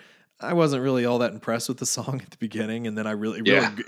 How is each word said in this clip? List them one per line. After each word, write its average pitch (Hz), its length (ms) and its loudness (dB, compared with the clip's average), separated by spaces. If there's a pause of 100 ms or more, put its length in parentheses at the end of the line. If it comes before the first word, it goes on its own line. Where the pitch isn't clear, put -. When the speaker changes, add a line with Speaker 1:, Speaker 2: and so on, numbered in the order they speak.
(400)
Speaker 1:
I 131 120 -4
wasn't 151 320 4
really 127 200 2
all 120 140 2
that 117 140 0
impressed 117 360 -4
with 123 100 -4
the 120 80 -6
song 127 360 -4
at - 80 -20
the - 60 -20
beginning, 110 500 -4
and 107 100 -6
then 110 120 -4
I - 40 -2
really, 107 300 -4
really 98 140 6
Speaker 2:
Yeah. 95 180 2
Speaker 1:
gr-, 113 140 -8